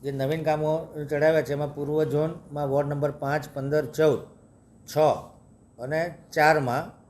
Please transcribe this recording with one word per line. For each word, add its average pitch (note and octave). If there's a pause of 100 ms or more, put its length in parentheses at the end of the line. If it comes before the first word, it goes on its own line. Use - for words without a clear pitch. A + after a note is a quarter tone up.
જે C#3
નવીન C#3
કામો D#3 (240)
ચડાવ્યા D#3
છે C3+
એમાં D3
પૂર્વ D3
ઝોનમાં D3
વોર્ડ C#3+
નંબર C#3+
પાંચ, C#3 (100)
પંદર, C#3
ચૌદ, D3 (800)
છ - (800)
અને D#3 (180)
ચારમાં D3+ (180)